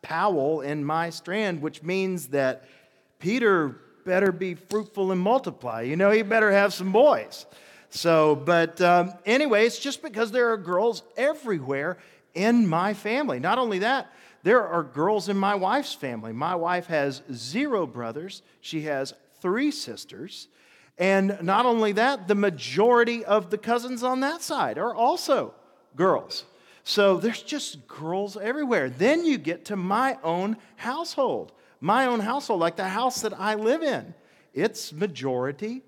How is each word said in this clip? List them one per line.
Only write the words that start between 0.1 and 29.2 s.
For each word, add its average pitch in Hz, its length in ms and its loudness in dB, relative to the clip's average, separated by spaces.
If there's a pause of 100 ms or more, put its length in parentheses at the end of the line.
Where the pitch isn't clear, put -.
in 143 240 -4
my 165 240 -2
strand, 175 520 -4
which 151 220 -8
means 180 440 -2
that 139 360 0 (560)
Peter 185 600 0 (240)
better 185 260 2
be 175 240 -4
fruitful 202 560 -4
and 185 80 0
multiply. 180 640 -2
You 135 160 -4
know, 196 120 4
he 220 120 4
better 214 320 4
have 196 200 4
some 185 200 -4
boys. 220 520 4 (440)
So, 156 440 4
but, 165 460 2
um, 175 340 6 (120)
anyway, 233 400 4
it's 226 120 0
just - 240 -8
because 220 300 -4
there 240 220 2
are 214 40 -2
girls 185 460 0 (140)
everywhere 185 800 -2 (360)
in 226 320 4
my 180 280 2
family. 208 480 -4
Not 190 160 0
only 220 220 0
that, 247 300 -2 (340)
there 214 220 6
are 170 180 0
girls 165 440 -2
in 196 80 0
my 196 200 2
wife's 202 380 -2
family. 113 380 -8
My 151 240 -4
wife 175 320 -2
has 143 340 -2 (120)
zero 175 520 -2
brothers. 123 560 -10 (200)
She 156 220 -8
has 139 300 -4 (280)
three 233 280 0
sisters. - 800 -12 (500)
And 196 440 2
not 190 240 2
only 226 260 2
that, 214 380 0
the 214 60 4
majority 208 880 2
of 202 240 2
the 208 80 -2
cousins 240 440 -4
on 254 200 0
that 311 200 -4
side 160 360 -2
are 214 180 -2
also 254 580 0 (440)
girls. 165 480 0 (380)
So 196 340 4
there's 220 260 -4
just - 440 -12
girls 190 480 -8
everywhere. 220 540 -2
Then 233 340 2